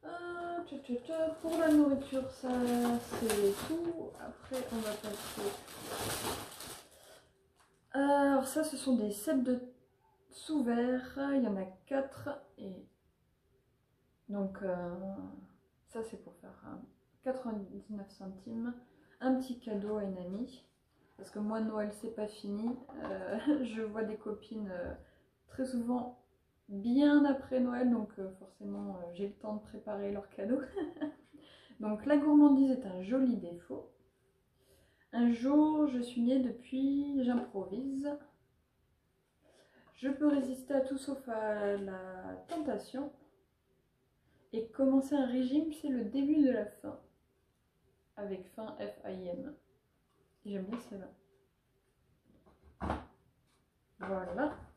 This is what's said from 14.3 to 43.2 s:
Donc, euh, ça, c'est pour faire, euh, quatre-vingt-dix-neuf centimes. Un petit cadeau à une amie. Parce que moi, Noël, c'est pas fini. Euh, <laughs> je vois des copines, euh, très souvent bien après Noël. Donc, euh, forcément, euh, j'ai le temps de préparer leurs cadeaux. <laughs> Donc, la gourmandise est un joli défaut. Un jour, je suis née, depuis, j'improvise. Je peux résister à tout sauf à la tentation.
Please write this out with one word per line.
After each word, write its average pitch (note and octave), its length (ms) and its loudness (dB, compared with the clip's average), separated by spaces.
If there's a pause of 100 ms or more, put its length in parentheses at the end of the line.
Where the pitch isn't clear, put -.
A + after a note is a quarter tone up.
Donc, G3 320 -4
euh, F3+ 340 -4 (920)
ça, A3+ 140 -8
c'est A3 220 -12
pour - 120 -20
faire, F#3+ 280 -20
euh, - 120 -14 (460)
quatre-vingt-dix-neuf G3+ 840 -6
centimes. A3+ 640 -8 (480)
Un C4 140 4
petit B3+ 260 -4
cadeau G#3 380 -4
à G#3 60 -2
une F#3+ 120 -4
amie. F#3+ 480 -8 (540)
Parce G3 100 -18
que - 100 -10
moi, G#3+ 220 -2
Noël, G#3+ 400 -2
c'est A3+ 160 -8
pas G#3+ 120 -4
fini. G#3 460 -4 (300)
Euh, A3 600 0
<laughs> - 0 -
je A3 180 -4
vois G#3+ 220 -4
des G#3+ 120 -6
copines, G#3 560 -8
euh, F3+ 220 -6 (540)
très C4 180 -4
souvent B3 500 -2 (520)
bien C4+ 560 6
après C4+ 340 2
Noël. B3 320 4
Donc, G#3+ 300 2
euh, F#3+ 180 -6
forcément, G3+ 560 -8
euh, F3 200 -10
j'ai G3 120 -4
le G3+ 80 -8
temps G#3+ 220 -8
de G#3+ 40 -6
préparer G3+ 520 -6
leurs G3+ 180 -8
cadeaux. A#3+ 300 0 (600)
<laughs> - 600 -20
Donc, G#3+ 260 -2
la D4 100 8
gourmandise C#4+ 540 10
est B3+ 160 0
un F#3 160 -6
joli A#3+ 360 4
défaut. E3+ 520 -10 (1200)
Un A#3+ 200 6
jour, D4 560 6
je B3 100 0
suis A#3+ 220 -2
née, B3 180 4
depuis, C4+ 840 0
j'improvise. B3 920 -2 (1800)
Je B3+ 140 -4
peux D4 180 2
résister C4 440 0
à C4+ 80 4
tout C4+ 160 0
sauf C4+ 320 -8
à G#3+ 480 0
la F#3 600 -8 (100)
tentation. D4 640 -6 (1400)